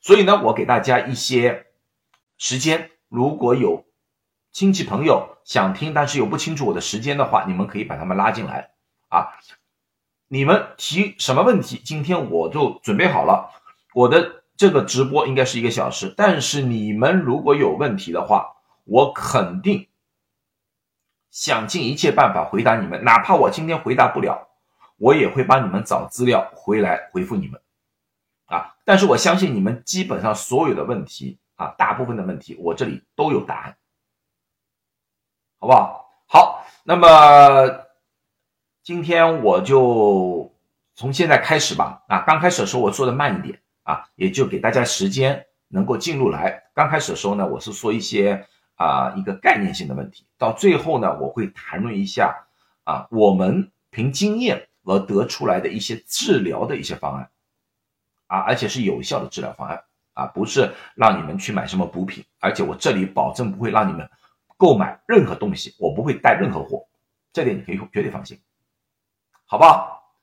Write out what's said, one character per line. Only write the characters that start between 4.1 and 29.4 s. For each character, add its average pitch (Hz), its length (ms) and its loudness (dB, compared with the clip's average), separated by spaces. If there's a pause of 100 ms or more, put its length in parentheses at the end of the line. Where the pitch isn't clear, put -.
亲 196 220 0
戚 180 120 -2
朋 127 200 -6
友 - 400 0
想 95 280 -2
听， 151 220 -8
但 147 120 0
是 143 120 -4
又 113 80 0
不 123 100 -6
清 160 180 -6
楚 143 120 -4
我 92 80 -2
的 87 60 -6
时 104 200 -8
间 143 160 -4
的 143 80 -2
话， 95 220 -2
你 95 80 -6
们 95 120 -4
可 - 120 -10
以 107 60 -6
把 73 120 -10
他 78 80 -10
们 92 140 -4
拉 101 120 2
进 110 140 -8
来 - 280 -12 (360)
啊。 - 240 -2 (960)
你 135 160 -2
们 185 320 0
提 196 420 -4
什 - 160 -2
么 151 80 2
问 214 200 2
题， - 200 -12
今 151 200 -8
天 151 280 -4
我 82 200 -2
就 139 320 -2
准 101 160 -2
备 180 100 2
好 76 160 0
了。 - 260 0 (440)
我 123 140 4
的 170 360 -2 (140)
这 202 100 6
个 139 140 2
直 123 220 -2
播 139 220 -2
应 135 80 -4
该 131 120 2
是 123 120 -6
一 113 40 -4
个 117 80 -2
小 - 200 -4
时， 95 240 -10
但 185 280 2
是 143 180 -4
你 110 320 -4
们 143 280 2
如 131 220 -2
果 139 120 4
有 143 180 0
问 123 240 -4
题 85 160 -10
的 85 140 -6
话， - 300 -2 (280)
我 131 300 2
肯 92 480 -4
定 98 260 -2 (1400)
想 117 360 -4
尽 156 180 -6
一 127 100 -4
切 147 180 0
办 123 220 2
法 82 100 -2
回 101 180 -4
答 113 160 2
你 95 80 -4
们， 85 180 -8
哪 175 160 6
怕 185 140 0
我 - 160 2
今 160 160 -8
天 165 160 -4
回 123 120 -2
答 123 140 4
不 - 120 -4
了， - 300 -6 (480)
我 123 160 6
也 139 160 2
会 135 120 -2
帮 127 240 2
你 92 40 -6
们 98 120 -4
找 - 240 -4
资 123 200 -4
料 113 280 0
回 107 280 -2
来 90 280 -2
回 92 140 -8
复 110 120 -6
你 78 120 -6
们。 64 100 -18 (880)
啊， - 400 -10
但 196 140 6
是 196 80 4
我 139 100 4
相 170 220 0
信 175 160 -2